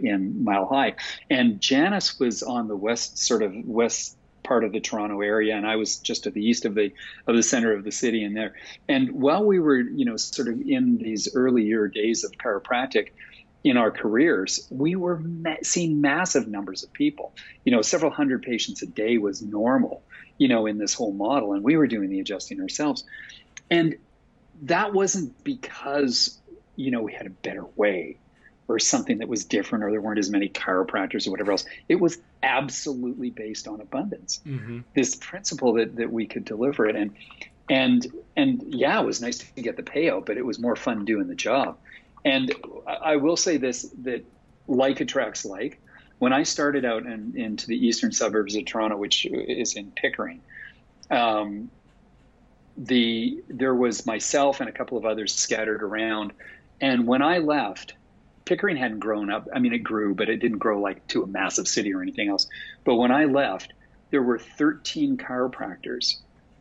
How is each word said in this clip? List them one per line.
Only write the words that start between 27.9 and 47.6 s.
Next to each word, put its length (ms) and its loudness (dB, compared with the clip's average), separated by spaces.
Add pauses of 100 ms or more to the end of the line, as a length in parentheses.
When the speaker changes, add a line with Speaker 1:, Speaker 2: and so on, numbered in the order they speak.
Speaker 1:
or 100 2
something 380 2
that 100 -6
was 180 -4
different 380 -2
or 80 -2
there 80 0
weren't 200 -2
as 100 0
many 180 2
chiropractors 800 -2
or 40 -4
whatever 200 -2
else. 140 0 (240)
It 60 6
was 240 2 (240)
absolutely 880 -2
based 360 -10
on 140 -10
abundance, 640 -6
Speaker 2:
Mm-hmm. 360 -8 (120)
Speaker 1:
this 220 2
principle 580 -2
that, 220 0
that 180 -4
we 140 -2
could 180 -8
deliver 420 0
it. 80 0
And, 200 -2 (520)
and, 380 4 (320)
and 300 2
yeah, 340 2
it 40 0
was 160 -2
nice 180 -6
to 220 -14
get 140 -4
the 80 -10
payout, 440 0
but 100 -4
it 80 -4
was 140 -4
more 160 0
fun 280 -4
doing 240 0
the 80 -8
job. 440 -2 (440)
And 300 2 (340)
I, 60 -4
I 220 0
will 220 2
say 200 2
this, 340 -4 (120)
that 200 -6 (440)
like 340 2
attracts 440 -4
like. 360 -8 (380)
When 120 4
I 120 4
started 420 0
out 220 -2
in, 280 -8
into 300 -6